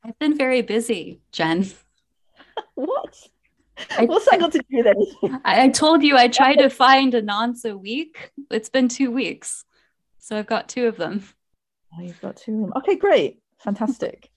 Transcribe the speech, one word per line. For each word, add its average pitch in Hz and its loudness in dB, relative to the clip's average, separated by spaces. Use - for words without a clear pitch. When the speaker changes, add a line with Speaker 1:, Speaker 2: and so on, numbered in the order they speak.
Speaker 1:
I've 226 -16
been 302 0
very 262 0
busy, 220 -6
Jen. 170 -2
Speaker 2:
<laughs> - -20
What? - -8
Speaker 1:
I, 226 6
Speaker 2:
What's 339 2
that 381 6
got 339 0
to 330 0
do 262 -4
with 233 4
anything? 202 0
Speaker 1:
I, 214 4
I 269 8
told 311 4
you 285 4
I 247 6
try 262 2
to 277 6
find 269 4
a 226 0
nonce 220 -6
a 208 -8
week. 233 -12
It's 220 -6
been 254 0
two 247 -2
weeks. - -8
So - -12
I've 208 -6
got - -4
two 247 -4
of 214 -2
them. 175 -8
Speaker 2:
Oh, 170 -16
you've 175 -18
got 196 -12
two - -10
of 220 -4
them. - -6
Okay, 349 -2
great. 370 0
Fantastic. - -8